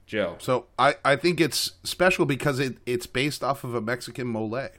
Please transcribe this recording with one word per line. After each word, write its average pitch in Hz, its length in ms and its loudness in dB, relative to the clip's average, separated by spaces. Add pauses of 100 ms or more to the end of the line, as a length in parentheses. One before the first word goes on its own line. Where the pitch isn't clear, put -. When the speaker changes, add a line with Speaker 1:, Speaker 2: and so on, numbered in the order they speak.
Speaker 1:
Joe. 95 320 -2
Speaker 2:
So 127 260 0 (140)
I, 135 160 6 (100)
I 139 120 6
think 165 220 2
it's - 340 0 (120)
special 180 400 2
because 139 340 0
it, 131 280 -2
it's 123 180 -2
based 135 400 -2
off 131 180 -2
of 123 120 -6
a 117 80 -2
Mexican 120 460 -6
mole, 110 400 -4 (100)